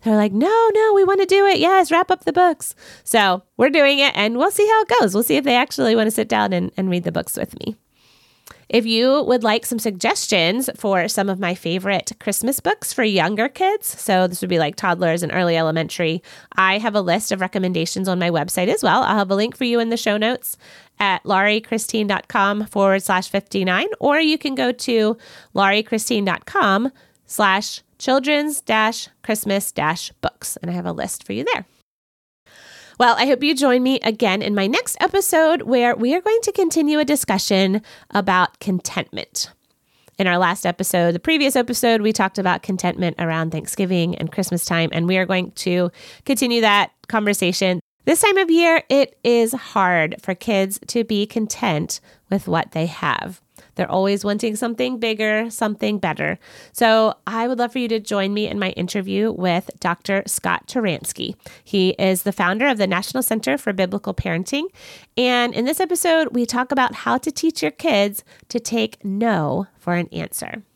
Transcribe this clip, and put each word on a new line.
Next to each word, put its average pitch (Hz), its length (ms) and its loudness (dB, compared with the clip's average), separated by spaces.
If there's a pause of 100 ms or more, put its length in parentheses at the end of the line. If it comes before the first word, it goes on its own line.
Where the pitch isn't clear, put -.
they're 220 140 2
like, 208 160 2
"No, 427 420 4
no, 427 200 4
we 392 100 6
want 381 160 2
to 381 60 4
do 392 200 6
it. 381 120 4
Yes, 370 320 4
wrap 339 200 2
up 370 140 0
the 330 100 0
books." 359 400 2 (300)
So 196 380 2 (160)
we're 254 120 4
doing 277 280 4
it 277 160 4
and 220 220 0
we'll 311 140 2
see 415 160 2
how 440 160 4
it 466 180 2
goes. 202 140 2
We'll 208 80 2
see 262 140 2
if 277 80 0
they 262 120 4
actually 247 400 2
want 220 100 2
to 220 40 0
sit 220 180 -2
down 208 260 2
and, 180 240 -2
and 190 120 0
read 175 140 -2
the 170 80 -2
books - 240 -4
with - 240 -8
me. - 160 -8 (920)
If 226 180 2
you 247 380 4
would 240 200 0
like 226 220 0
some 240 120 -4
suggestions 208 1000 0
for 190 300 0
some 196 220 -2
of 190 100 -2
my 180 160 -2
favorite 185 640 -4
Christmas 226 400 -4
books - 320 -4
for 254 140 -2
younger 202 420 0
kids, 381 400 -2
so 185 400 0
this 180 140 -4
would 185 80 -6
be, 180 100 2
like, 156 180 0
toddlers 175 460 0
and 160 80 -4
early 175 280 0
elementary, 165 640 -2 (340)
I 190 220 2
have 214 160 -2
a 208 80 2
list 180 300 0
of 190 100 -4
recommendations 185 680 -2
on 180 100 0
my 175 120 0
website 170 380 0
as 381 140 0
well. 226 200 4
I'll - 160 2
have 196 120 0
a 196 40 2
link 220 240 -2
for 269 60 -2
you 233 140 0
in 233 120 0
the 226 80 -2
show 208 180 0
notes 220 400 -2 (420)
at 196 260 0
lauriechristine 214 840 0
dot 196 200 -4
com 208 360 0
forward 196 380 2
slash 185 260 -2
fifty-nine, 196 600 -2 (120)
or 294 200 2
you 311 180 2
can 277 160 -4
go 254 180 0
to 220 460 0 (360)
lauriechristine 208 680 0
dot 185 220 -4
com 226 440 2 (360)
slash 202 560 0 (160)
children's 285 640 0
dash 220 460 -2 (140)
Christmas 208 480 -4
dash - 420 -4 (100)
books, - 400 -6
and 175 80 -8
I 175 40 -6
have 175 120 -6
a 175 60 -4
list - 320 -8
for 196 100 -8
you 233 180 -6
there. - 140 -6 (1300)
Well, 240 200 4
I 240 80 2
hope 262 160 2
you 294 140 2
join 254 260 4
me 262 180 2
again 214 420 0
in 208 120 -2
my 196 140 0
next 359 320 -2
episode 339 640 2
where 240 340 2
we 247 180 0
are 359 60 0
going 440 220 2
to 415 100 -4
continue 320 480 2
a 302 40 2
discussion 196 800 0 (280)
about 185 500 0
contentment. - 880 -6 (680)
In 196 100 0
our 175 100 2
last 180 260 0
episode, 175 480 0
the 175 60 -2
previous 285 380 2
episode, 233 460 0
we 214 100 2
talked 196 260 -2
about 185 240 0
contentment 180 560 -4
around 165 320 -2
Thanksgiving 175 680 -2
and 160 140 -6
Christmas 180 340 -4
time, 165 280 0
and 170 160 -2
we 185 80 2
are 185 100 0
going 185 260 -2
to 175 380 0 (360)
continue 240 340 0
that 208 320 2 (160)
conversation. 190 720 0 (240)
This 320 160 2
time 403 160 4
of 381 140 2
year, 330 380 4
it 277 360 2
is 233 280 4
hard 180 680 0
for 185 140 -4
kids 196 440 -2 (100)
to 240 140 0
be 214 240 0
content 214 720 -4 (300)
with - 160 -2
what 165 260 -2
they 160 140 -2
have. 165 540 -4 (340)
They're - 160 -4
always 196 320 0
wanting 208 340 -4
something 247 420 -4
bigger, 220 500 -2
something 214 500 -4
better. 156 400 -4 (340)
So 220 420 2 (120)
I 226 220 -4
would 254 100 -4
love 240 140 -2
for 262 60 -4
you 247 100 -2
to 220 120 -2
join 202 340 -4
me 208 120 -2
in - 120 -6
my 190 120 -2
interview 196 600 -4
with 180 380 -2 (100)
Doctor 190 460 -4
Scott - 400 -4
Turansky. - 680 -6 (280)
He 185 260 0
is 190 340 0
the 202 80 -2
founder 202 340 0
of 269 100 0
the 208 100 0
National 196 360 -2
Center 240 340 -2
for 214 160 -4
Biblical 190 400 -4
Parenting. 190 520 -4 (520)
And 247 380 0
in 233 100 -2
this 294 160 -2
episode, 330 520 2
we 240 120 0
talk 247 260 -4
about 269 240 0
how 233 220 -2
to 262 140 -4
teach - 320 -4
your 311 80 0
kids 208 540 0 (260)
to 240 100 -4
take 220 440 -4
no 196 640 -2 (120)
for 175 160 -4
an 175 140 -2
answer. - 540 -10 (140)